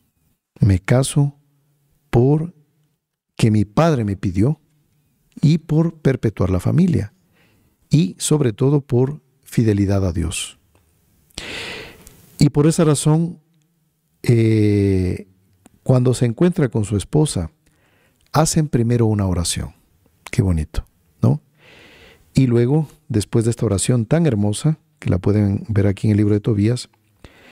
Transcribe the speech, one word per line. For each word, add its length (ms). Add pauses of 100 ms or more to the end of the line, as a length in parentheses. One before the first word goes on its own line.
(600)
Me 180
caso 580 (760)
porque 1400
mi 140
padre 400
me 120
pidió 440 (800)
y 180
por 420
perpetuar 500
la 100
familia 520 (800)
y 280
sobre 340
todo 280
por 420 (200)
fidelidad 640
a 60
Dios". 460 (1800)
Y 120
por 160
esa 180
razón, 560 (840)
eh, 1040 (540)
cuando 320
se 120
encuentra 420
con 160
su 120
esposa, 560 (800)
hacen 360
primero 380
una 200
oración. 480 (560)
Qué 120
bonito, 420 (360)
¿no? 200 (920)
Y 120
luego, 420 (200)
después 360
de 60
esta 160
oración 400
tan 200
hermosa, 520 (200)
que 120
la 80
pueden 500
ver 200
aquí 180
en 60
el 40
libro 180
de 60
Tobías, 480 (640)